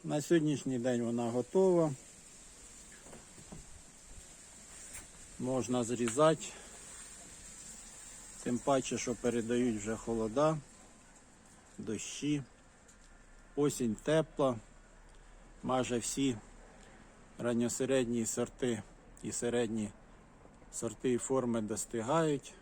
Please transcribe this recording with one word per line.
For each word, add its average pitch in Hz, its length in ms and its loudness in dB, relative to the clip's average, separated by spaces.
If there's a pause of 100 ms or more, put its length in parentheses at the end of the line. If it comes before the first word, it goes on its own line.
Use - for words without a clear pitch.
На 151 180 -2
сьогоднішній 147 580 2
день 120 240 2
вона 117 280 0
готова. 170 600 4 (3500)
Можна 123 440 0
зрізати. 120 640 4 (2000)
Тим 123 140 0
паче, 131 400 2
що 117 180 -2
передають 120 600 2
вже 107 180 -2
холода, 117 600 2 (1200)
дощі. 135 640 -2 (1120)
Осінь 131 480 2
тепла. 147 520 2 (1080)
Майже 123 340 2
всі 131 380 0 (1000)
ранньосередні 120 880 2
сорти 117 580 -2 (400)
і - 80 -6
середні 113 580 0 (840)
сорти 117 380 -2
і 120 60 4
форми 120 440 2
достигають 127 1000 0